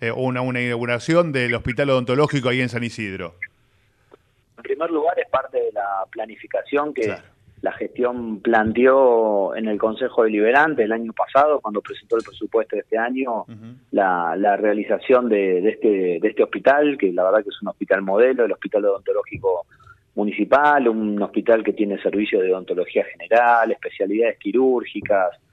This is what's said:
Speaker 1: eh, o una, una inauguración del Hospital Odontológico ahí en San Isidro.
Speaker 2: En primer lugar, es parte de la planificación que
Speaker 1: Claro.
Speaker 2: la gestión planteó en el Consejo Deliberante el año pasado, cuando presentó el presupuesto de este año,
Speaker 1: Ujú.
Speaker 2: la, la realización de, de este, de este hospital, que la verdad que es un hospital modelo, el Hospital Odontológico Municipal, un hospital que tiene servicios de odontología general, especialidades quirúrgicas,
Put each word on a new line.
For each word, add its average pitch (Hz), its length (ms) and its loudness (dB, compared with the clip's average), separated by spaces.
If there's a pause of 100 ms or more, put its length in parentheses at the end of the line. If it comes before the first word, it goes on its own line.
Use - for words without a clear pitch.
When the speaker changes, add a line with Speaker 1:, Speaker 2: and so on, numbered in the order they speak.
Speaker 1:
eh, 117 100 -4
o 120 120 -4
una, 127 200 -2
una 127 200 -4
inauguración 120 680 0
del 123 240 0
Hospital 131 340 -2
Odontológico 131 600 2
ahí 127 100 0
en 123 80 -2
San 120 160 -6
Isidro. 95 500 -8 (1200)
Speaker 2:
En - 60 -20
primer 151 300 -4
lugar, 165 260 0
es - 100 -4
parte 131 300 -4
de 117 140 -2
la 101 360 -4
planificación 113 840 -6
que 127 80 -4
Speaker 1:
Claro. 101 200 -6 (380)
Speaker 2:
la 95 120 -6
gestión 120 680 -4
planteó 113 1160 4
en 110 100 -6
el 104 120 -4
Consejo 113 440 0
Deliberante 117 640 4
el 107 80 -2
año 113 200 -4
pasado, 139 480 2
cuando 104 200 -6
presentó - 360 -6
el 113 60 0
presupuesto - 540 -4
de 101 60 -4
este - 140 -4
año, 123 460 -4
Speaker 1:
Ujú. 113 320 -16 (160)
Speaker 2:
la, 90 460 2
la 101 200 2
realización 107 720 2
de, 95 320 2
de 107 100 2
este, 110 180 0 (320)
de 107 80 2
este 107 160 2
hospital, 139 520 2
que 95 160 0
la 90 120 0
verdad 101 180 4
que 101 60 -8
es - 120 -12
un 101 60 -10
hospital 98 360 -2
modelo, 117 420 2
el 98 80 -2
Hospital 101 320 -2
Odontológico 98 840 -2 (480)
Municipal, 139 720 2
un 107 340 0
hospital 110 440 0
que 107 80 0
tiene 101 280 -2
servicios 98 420 0
de 92 100 2
odontología 92 520 -2
general, 117 680 2
especialidades 107 640 -2
quirúrgicas, 104 920 0 (220)